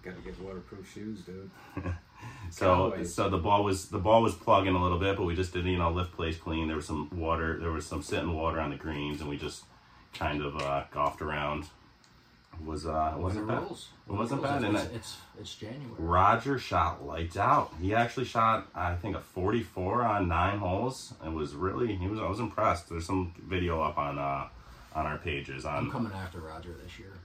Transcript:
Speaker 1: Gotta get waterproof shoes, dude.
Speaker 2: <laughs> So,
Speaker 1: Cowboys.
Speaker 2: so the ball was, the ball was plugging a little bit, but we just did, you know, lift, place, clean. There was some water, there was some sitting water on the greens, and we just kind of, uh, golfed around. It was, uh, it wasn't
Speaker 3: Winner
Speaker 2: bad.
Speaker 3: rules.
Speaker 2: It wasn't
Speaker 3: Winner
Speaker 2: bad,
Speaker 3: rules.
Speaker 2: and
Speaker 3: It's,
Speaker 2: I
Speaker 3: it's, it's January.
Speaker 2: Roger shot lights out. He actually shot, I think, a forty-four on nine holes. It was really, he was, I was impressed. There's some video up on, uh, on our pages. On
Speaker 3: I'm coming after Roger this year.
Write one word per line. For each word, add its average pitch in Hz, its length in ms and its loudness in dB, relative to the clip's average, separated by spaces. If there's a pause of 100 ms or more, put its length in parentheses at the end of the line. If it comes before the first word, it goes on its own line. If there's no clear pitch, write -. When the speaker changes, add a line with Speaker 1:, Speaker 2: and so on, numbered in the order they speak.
Speaker 1:
Gotta 92 160 -10
get 92 220 -10
waterproof 95 520 -12
shoes, 104 280 -8
dude. 92 280 -12 (280)
Speaker 2:
<laughs> 90 160 -4 (560)
So, 92 420 6
Speaker 1:
Cowboys. 85 220 -4
Speaker 2:
so 101 160 2
the 92 80 2
ball 101 260 6
was, 95 260 0
the 104 80 -2
ball 107 240 8
was 104 140 4
plugging 98 400 6
a 90 60 4
little 90 180 4
bit, 98 180 2
but 101 60 0
we 85 120 2
just 90 180 0
did, 90 120 0
you 92 120 2
know, 85 140 4
lift, 87 240 0
place, 82 220 -2
clean. 80 300 -2
There 78 80 -2
was 76 100 -4
some 78 320 -4
water, 82 420 0
there 82 120 -2
was 78 140 -4
some - 180 -6
sitting 82 300 -2
water 80 280 0
on 73 80 -2
the 71 60 -6
greens, 73 460 -4
and 76 80 -4
we 71 80 -4
just 73 260 -8 (500)
kind 73 300 -2
of, 71 180 -4
uh, 71 220 0 (100)
golfed 73 280 0
around. 73 440 -2 (920)
It 78 60 -8
was, 76 200 -6
uh, 78 300 2
it 71 40 -4
wasn't 101 280 -2
Speaker 3:
Winner 117 120 0
Speaker 2:
bad. - 80 -4
Speaker 3:
rules. - 200 -12 (200)
Speaker 2:
It - 60 -6
wasn't 117 300 0
Speaker 3:
Winner 139 100 2
Speaker 2:
bad, 139 180 2
Speaker 3:
rules. 98 140 2
Speaker 2:
and 82 80 -8
Speaker 3:
It's, - 0 -
Speaker 2:
I - 20 -8
Speaker 3:
it's, - 220 -10 (240)
it's - 140 -12
January. 131 420 -10
Speaker 2:
Roger 104 640 6
shot 82 440 0
lights 82 340 -4
out. 127 440 4
He 98 140 2
actually 120 300 2
shot, 113 500 2
I 87 200 0
think, 92 200 -4
a - 60 -4
forty-four 101 840 0
on 101 240 4
nine 90 320 2
holes. 98 560 -2 (100)
It 80 80 -4
was 76 220 -4
really, 98 400 0
he 90 120 -2
was, 110 120 -2
I 90 100 -2
was 101 100 -2
impressed. 107 500 0
There's 82 180 -6
some 92 260 0 (140)
video 87 340 0
up 76 160 0
on, 71 220 -2
uh, 69 280 -2 (460)
on 78 140 0
our 76 100 -4
pages. 69 480 -6
On 73 100 -2 (100)
Speaker 3:
I'm - 60 -4
coming 117 220 -2
after 90 260 -8
Roger 80 440 -12
this 90 160 -14
year. 95 140 -16 (120)